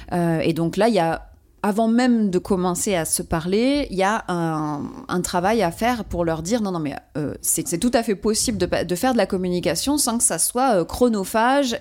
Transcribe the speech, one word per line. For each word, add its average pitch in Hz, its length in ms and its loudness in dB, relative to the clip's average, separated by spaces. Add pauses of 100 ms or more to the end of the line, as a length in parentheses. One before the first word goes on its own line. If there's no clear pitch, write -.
(120)
Euh, 170 280 2
et 165 140 2
donc 165 220 -2
là, 202 120 4
il 226 80 4
y 180 40 4
a, 165 300 -2 (360)
avant 214 220 2
même 233 420 4
de 175 100 0
commencer 180 540 0
à 160 120 0
se - 160 -4
parler, 208 680 0
il 185 60 -8
y 185 80 2
a 208 240 0
un, 160 560 -2 (240)
un 175 140 -2
travail 190 420 2
à 170 80 0
faire 226 320 -2
pour 175 220 -2
leur 165 160 -2
dire : « 220 200 0
Non, 196 120 -2
non, 170 60 -4
mais, 143 140 -4 (220)
euh, 135 260 -4
c'est, - 280 -2
c'est 170 80 -2
tout 240 160 0
à 226 100 4
fait 220 120 0
possible 214 420 -2
de 180 80 0
pa-, 175 180 0
de 175 120 -2
faire 254 180 2
de 240 40 0
la 190 80 4
communication 180 720 0
sans 233 200 0
que - 80 0
ça 165 140 0
soit, 247 420 2
euh, - 20 2
chronophage 233 960 2